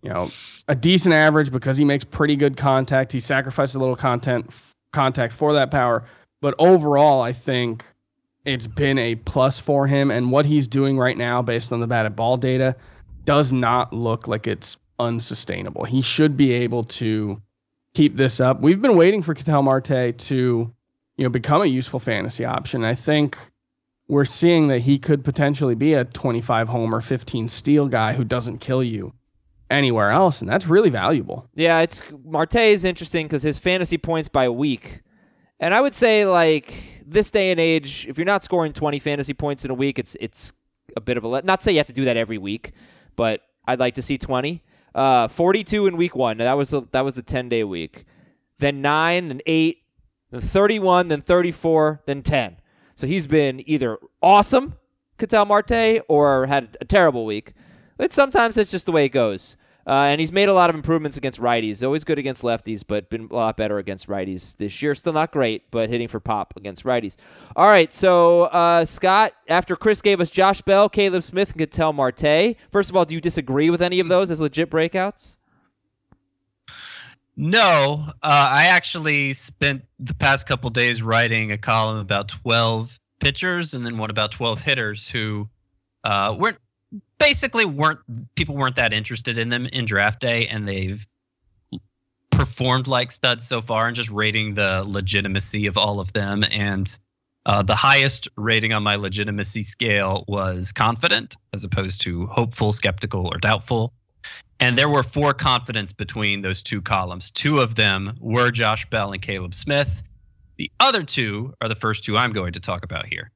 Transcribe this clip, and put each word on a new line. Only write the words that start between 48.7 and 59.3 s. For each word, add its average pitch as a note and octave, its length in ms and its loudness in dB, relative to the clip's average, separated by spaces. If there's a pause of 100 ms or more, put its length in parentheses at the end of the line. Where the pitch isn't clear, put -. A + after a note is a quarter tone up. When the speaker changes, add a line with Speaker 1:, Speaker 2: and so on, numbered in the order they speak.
Speaker 2:
nine, D#3+ 460 0
then C3+ 180 -10
eight, D#3+ 340 0 (520)
then B2 100 -10
thirty-one, F#3+ 680 2
then D3 120 -2
thirty-four, D#3+ 840 2
then C#3 160 -4
ten. A#2 360 -2 (360)
So B2+ 140 -6
he's E3+ 180 -2
been C#3 420 0
either C3 300 -2 (240)
awesome, G3+ 520 6 (440)
Ketel G#3+ 280 2
Marte, A3 600 2
or C#3 400 2
had C3+ 340 -2
a - 40 -12
terrible D3 420 4
week. G#2+ 280 -8 (420)
But - 160 -2
sometimes A#3+ 420 2
that's G#3+ 160 0
just F#3 160 -6
the F3+ 60 -4
way D3+ 120 4
it C3+ 40 0
goes. A2 480 -2 (300)